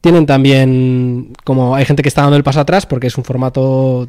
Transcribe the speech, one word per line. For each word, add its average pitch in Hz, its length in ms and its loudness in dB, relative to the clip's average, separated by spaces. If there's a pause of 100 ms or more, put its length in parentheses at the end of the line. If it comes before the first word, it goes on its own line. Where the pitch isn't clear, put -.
tienen 170 240 4
también, 127 1080 0 (120)
como 131 300 0
hay 135 120 0
gente 143 160 0
que 139 80 0
está - 100 -2
dando 143 160 4
el 143 80 2
paso 143 160 0
atrás 165 240 0
porque 127 220 -6
es 120 100 -6
un 127 80 -6
formato 131 840 -2